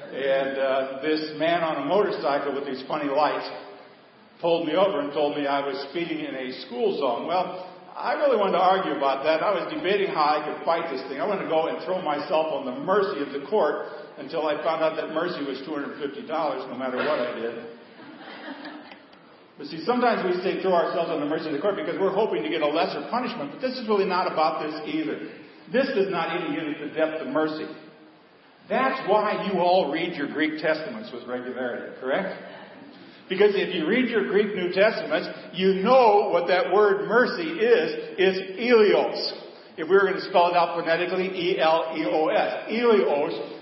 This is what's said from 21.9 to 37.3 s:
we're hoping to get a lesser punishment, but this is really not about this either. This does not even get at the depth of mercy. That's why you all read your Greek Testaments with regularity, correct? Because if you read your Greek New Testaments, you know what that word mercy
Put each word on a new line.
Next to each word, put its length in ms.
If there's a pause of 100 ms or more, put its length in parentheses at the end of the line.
we're 140
hoping 300
to 60
get 120
a 60
lesser 440
punishment, 420
but 80
this 180
is 100
really 180
not 240
about 300
this 140 (180)
either. 260 (540)
This 220
does 160
not 260
even 160
get 140
at 220
the 60
depth 280
of 60
mercy. 380 (1000)
That's 400
why 440
you 80
all 320
read 240
your 120
Greek 320
Testaments 520
with 160
regularity, 720
correct? 420 (840)
Because 260
if 200
you 120
read 220
your 200
Greek 260
New 180
Testaments, 560 (240)
you 300
know 480
what 180
that 240
word 340
mercy 360